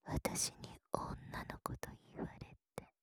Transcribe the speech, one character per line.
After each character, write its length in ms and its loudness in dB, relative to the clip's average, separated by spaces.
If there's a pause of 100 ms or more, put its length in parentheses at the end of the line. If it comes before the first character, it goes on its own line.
私 480 4 (100)
に 180 -10 (120)
女 520 0
の 180 -6
子 120 2
と 140 -6 (280)
言 80 2
わ 60 -2 (100)
れ 160 -10 (180)
て 180 -8 (100)